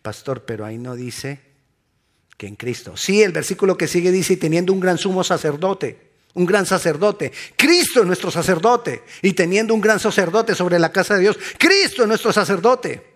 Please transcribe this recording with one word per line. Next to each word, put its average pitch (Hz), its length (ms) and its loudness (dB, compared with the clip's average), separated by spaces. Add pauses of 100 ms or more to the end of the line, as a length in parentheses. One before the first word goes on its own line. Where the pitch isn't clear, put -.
"Pastor, 117 420 -10
pero 107 220 -8
ahí 110 120 -12
no 123 180 -12
dice 131 440 -10 (960)
que 101 120 -16
en 101 100 -16
Cristo". 120 400 -10
Sí, 208 260 2
el 190 80 2
versículo 180 460 -2
que 165 100 -2
sigue 180 240 0
dice: 185 220 0
"Y 170 40 2
teniendo 170 360 0
un 190 80 0
gran 180 160 2
sumo 185 260 -2
sacerdote", 160 880 -4 (220)
un 180 120 0
gran 190 200 2
sacerdote. 170 680 -2 (240)
Cristo 294 460 4
es 185 60 6
nuestro 180 220 -2
sacerdote. 170 760 0 (180)
"Y 202 100 2
teniendo 196 420 0
un 220 60 2
gran 208 220 2
sacerdote 185 540 0
sobre 175 220 0
la 165 140 2
casa 196 220 0
de 190 80 2
Dios". 202 180 2 (180)
Cristo 392 440 2
es 214 80 4
nuestro 220 240 0
sacerdote. 196 840 0